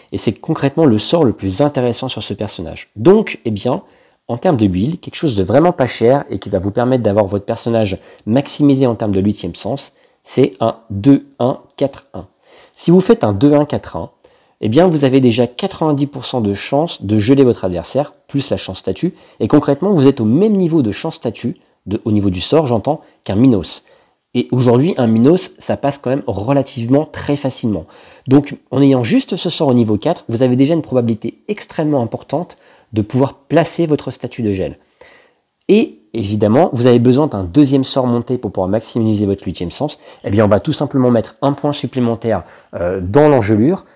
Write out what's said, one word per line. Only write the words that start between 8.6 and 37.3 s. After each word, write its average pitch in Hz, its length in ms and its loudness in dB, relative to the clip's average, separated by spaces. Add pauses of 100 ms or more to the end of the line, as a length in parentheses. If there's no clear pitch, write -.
en 117 100 0
termes 104 180 -2
de 95 80 0
huitième 98 320 -2
sens, - 400 -10 (280)
c'est - 380 0
un 113 160 -2 (140)
deux 139 360 2 (120)
un 127 220 -2 (180)
quatre - 340 -6
un. 90 140 -16 (480)
Si - 160 -2
vous 180 100 6
faites 226 240 2
un 107 80 2
deux 143 220 4
un 147 100 4
quatre - 320 -8
un, 85 140 -10 (500)
eh 107 80 -2
bien, 156 200 4
vous 147 180 2
avez 131 140 4
déjà 120 260 4
quatre-vingt-dix 147 600 -4
pour 135 200 -10
cent 123 160 -4
de 101 100 0
chance 139 500 -4
de 104 140 0
geler 135 280 4
votre 117 200 0
adversaire, 92 480 -4 (160)
plus - 220 -4
la 98 80 -2
chance - 220 -12
statue, 165 340 -6 (260)
et 110 80 -2
concrètement, 147 460 2
vous 135 120 4
êtes 135 140 4
au 110 60 0
même 185 260 2
niveau 170 300 2
de 104 100 -2
chance 160 220 -8
statue 117 420 -8 (340)
de, 110 160 -4
au 131 60 0
niveau 101 180 2
du 92 100 -4
sort, 151 260 0
j'entends, 123 360 -2 (220)
qu'un 98 120 -4
Minos. 113 480 2 (480)
Et 123 180 -4
aujourd'hui, 123 460 2
un 123 120 0
Minos, 127 500 2
ça 107 180 -4
passe 139 220 -4
quand 123 120 -6
même 139 160 -2
relativement 123 800 -2
très - 320 -6
facilement. 120 480 -6 (420)
Donc, 139 280 2 (160)
en 127 100 0
ayant 135 240 4
juste 214 320 -2
ce 170 140 -6
sort 151 180 -2
au 127 60 4
niveau 110 240 2
quatre, - 300 -4
vous 117 140 -2
avez 123 140 2
déjà 139 180 2
une 156 80 -2
probabilité 117 640 -4
extrêmement 151 520 -4
importante 139 560 -8 (380)
de 107 80 0
pouvoir 131 320 0
placer 165 520 -2
votre 147 240 -2
statut - 320 -10
de 104 100 0
gel. 80 260 -6 (920)
Et 208 300 2 (160)
évidemment, 107 580 2
vous 120 140 0
avez 123 120 6
besoin 127 280 2
d'un 98 180 -4